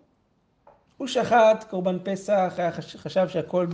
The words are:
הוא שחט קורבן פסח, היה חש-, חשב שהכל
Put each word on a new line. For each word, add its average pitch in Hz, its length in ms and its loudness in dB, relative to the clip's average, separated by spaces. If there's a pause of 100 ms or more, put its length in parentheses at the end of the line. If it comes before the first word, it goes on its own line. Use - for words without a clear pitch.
(960)
הוא 277 100 -8
שחט 220 640 4
קורבן 185 340 -2
פסח, 190 540 -2
היה 175 140 -2
חש-, - 240 -12
חשב 180 320 -2
שהכל 175 460 -2